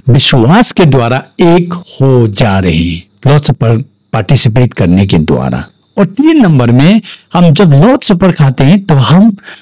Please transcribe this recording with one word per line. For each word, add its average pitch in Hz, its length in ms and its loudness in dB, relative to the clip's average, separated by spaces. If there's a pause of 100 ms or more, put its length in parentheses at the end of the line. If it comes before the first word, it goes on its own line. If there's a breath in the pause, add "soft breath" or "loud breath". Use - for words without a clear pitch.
विश्वास 131 640 0
के 190 120 0
द्वारा 127 400 -2 (160)
एक 175 320 0
हो 127 560 -2
जा 101 300 -2
रहे 90 180 -2
हैं 85 260 -4 (240)
लॉर्ड 143 160 2
Supper 117 360 -2 (340)
participate 113 640 -2
करने 92 320 0
के 95 120 -2
द्वारा। 64 480 -4 (320)
और 202 80 2
तीन 311 360 0
नंबर 131 300 2
में 165 280 2 (340 loud breath)
हम 175 160 2
जब 160 200 2
लॉर्ड 185 340 2
Supper 185 280 0
खाते 135 320 0
हैं 196 200 2
तो 165 100 -2
हम 170 360 2 (320 loud breath)